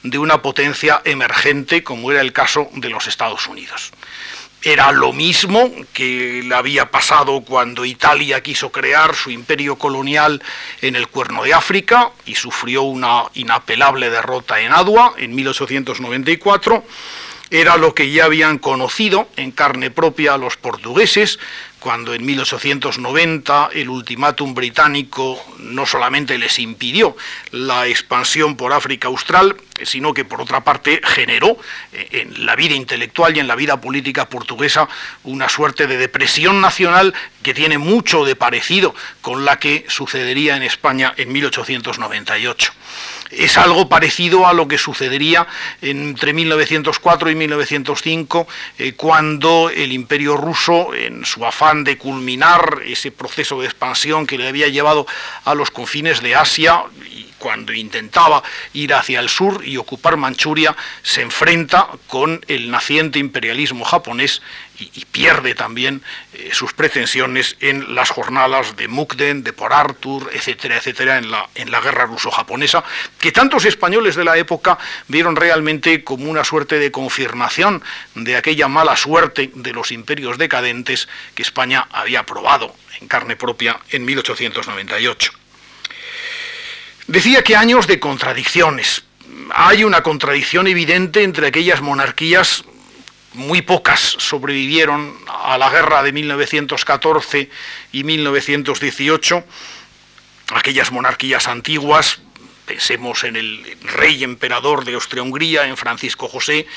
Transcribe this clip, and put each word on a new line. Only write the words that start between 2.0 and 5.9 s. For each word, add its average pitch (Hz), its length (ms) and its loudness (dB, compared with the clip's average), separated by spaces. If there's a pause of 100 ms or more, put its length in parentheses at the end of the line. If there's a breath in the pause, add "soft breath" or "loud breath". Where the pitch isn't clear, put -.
era 143 80 4
el 131 120 0
caso 135 420 0
de 127 140 -8
los 110 200 -6
Estados 110 400 -4
Unidos. - 420 -14 (680 loud breath)
Era 143 300 4
lo 131 220 4
mismo 190 580 2 (220)